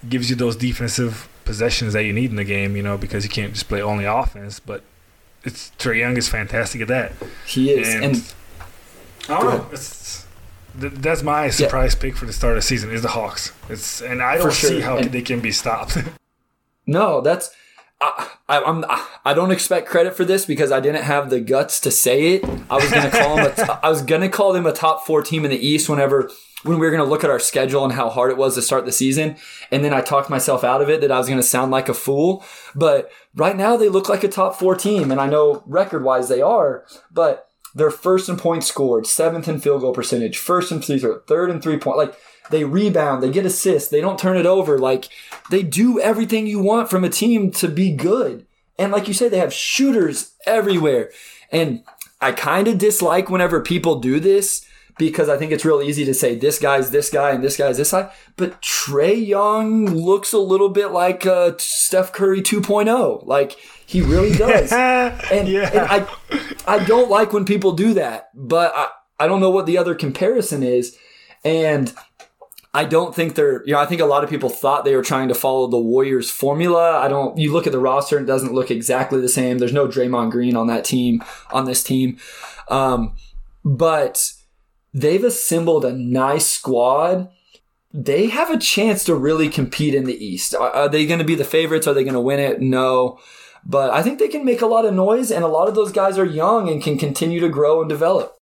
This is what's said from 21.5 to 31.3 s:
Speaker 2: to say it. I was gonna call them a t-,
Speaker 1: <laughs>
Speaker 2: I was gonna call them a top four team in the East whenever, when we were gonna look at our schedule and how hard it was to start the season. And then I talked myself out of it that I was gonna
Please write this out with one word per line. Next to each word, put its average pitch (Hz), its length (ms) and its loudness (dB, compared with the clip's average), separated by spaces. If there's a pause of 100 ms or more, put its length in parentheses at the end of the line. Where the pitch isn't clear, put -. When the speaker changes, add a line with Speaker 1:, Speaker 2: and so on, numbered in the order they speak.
Speaker 2:
to 131 100 0
say 143 420 2
it. 190 100 0 (260)
I 127 80 -2
was 143 120 2
gonna 143 220 0
call 147 240 2
them 156 100 2
a - 100 0
t-, 226 60 -2
Speaker 1:
<laughs> 120 220 -2
Speaker 2:
I 156 60 2
was 160 120 0
gonna 160 280 0
call 196 240 2
them 180 120 0
a 156 80 0
top 160 320 0
four 156 160 2
team 156 240 -4
in 139 60 0
the 127 160 -2
East 151 200 0
whenever, 139 440 0 (320)
when 165 160 0
we 156 80 2
were 156 40 2
gonna 151 140 2
look 151 180 0
at 156 60 2
our 143 100 2
schedule 135 440 0
and 131 100 -2
how 120 160 -2
hard 123 220 0
it 127 60 -4
was 131 180 0
to 123 80 -4
start 131 220 0
the 123 60 -6
season. 147 440 0 (340)
And 139 160 0
then 147 80 0
I 131 80 0
talked 139 300 0
myself 127 320 -2
out 127 180 2
of 143 80 0
it 156 120 2
that 139 100 2
I 127 80 2
was 123 100 -4
gonna 131 140 0